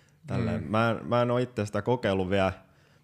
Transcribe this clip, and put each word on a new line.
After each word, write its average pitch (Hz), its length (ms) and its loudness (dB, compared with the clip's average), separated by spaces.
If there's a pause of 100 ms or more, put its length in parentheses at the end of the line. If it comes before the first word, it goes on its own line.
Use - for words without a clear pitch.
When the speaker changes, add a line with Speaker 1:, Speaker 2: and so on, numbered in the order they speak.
(260)
Speaker 1:
tälleen. - 380 -2
Speaker 2:
Mm. 73 60 -10
Speaker 1:
Mä 113 200 2
en, 104 160 -4
mä 120 160 2
en 123 80 2
oo 120 80 2
itse 123 280 -2
sitä 104 160 -4
kokeillut 98 480 0
vielä. 95 220 4 (500)